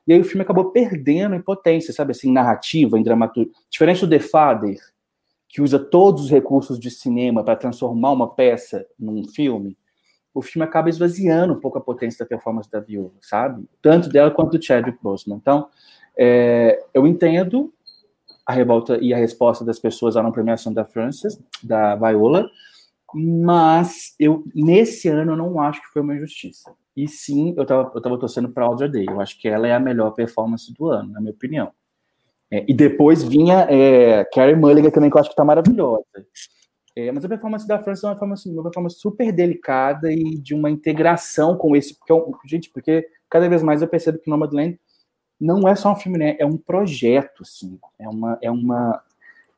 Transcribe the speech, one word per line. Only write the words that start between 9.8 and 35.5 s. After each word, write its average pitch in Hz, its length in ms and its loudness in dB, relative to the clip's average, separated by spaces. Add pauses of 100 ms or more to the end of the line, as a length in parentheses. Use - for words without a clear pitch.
o 135 80 -8
filme 160 220 -6
acaba 160 240 -2
esvaziando 175 680 0
um - 60 -10
pouco 135 180 -8
a - 20 -6
potência 120 440 -8
da - 40 -16
performance 113 400 -8
da 107 120 -8
Viola, 104 400 -10
sabe? 117 440 -6 (160)
Tanto 165 280 4
dela 143 240 6
quanto 160 260 0
do - 60 -6
Chadwick 123 360 0
Boseman. 101 400 -8
Então, 147 280 0 (500)
é, 120 720 4
eu 135 140 4
entendo 180 680 0 (760)
a 120 60 -6
revolta 120 480 2
e 123 140 0
a - 20 -2
resposta 117 480 0
das 113 140 -6
pessoas 113 380 -2
à 110 60 2
não 113 100 -2
premiação 113 400 -4
da 110 120 -4
Frances, 143 560 -8 (220)
da 107 320 0
Viola, 113 560 2 (640)
mas 165 1040 0
eu, 156 260 2 (100)
nesse 180 540 2
ano 156 240 -2
eu 156 40 -4
não 170 240 -6
acho 147 200 -4
que - 120 -20
foi 147 100 -4
uma 147 140 -6
injustiça. - 560 -16 (240)
E 143 120 -6
sim, 151 480 -4
eu 139 80 -2
tava, 131 300 0
eu 117 80 -6
tava 123 160 -4
torcendo 123 300 -6
pra 123 160 -4
Audra 123 240 -2
Day. 113 200 -4
Eu 101 120 -6
acho - 200 -8
que 113 80 -6
ela 107 180 -2
é 120 60 0
a 123 80 0
melhor 117 300 -2
performance 113 640 -6
do 160 140 -6
ano, 104 240 -6
na 104 80 -14
minha 107 120 -8
opinião. 131 400 -8 (800)
É, 104 180 -4
e 139 60 2
depois 147 480 4
vinha, 160 480 4
é, 123 600 6
Carey 131 220 6
Mulligan 151 360 6
também, 147 200 4
que 147 60 2
eu 151 40 8
acho 143 100 0
que - 60 -8
tá 151 80 4
maravilhosa. 151 600 2 (880)